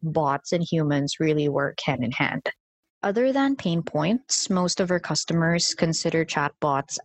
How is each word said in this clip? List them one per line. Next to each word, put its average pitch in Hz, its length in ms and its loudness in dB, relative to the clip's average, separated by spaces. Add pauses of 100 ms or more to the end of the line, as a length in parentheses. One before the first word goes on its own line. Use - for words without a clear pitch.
bots 151 520 0
and 170 100 0
humans 147 560 0
really 151 300 2
work 139 360 -2
hand 127 180 0
in 120 80 -2
hand. - 380 -2 (540)
Other 233 300 2
than 277 240 2
pain 170 260 0
points, - 680 -2
most 180 300 0
of 180 100 0
our 180 100 2
customers 165 760 0
consider 165 480 0
chatbots 143 800 -2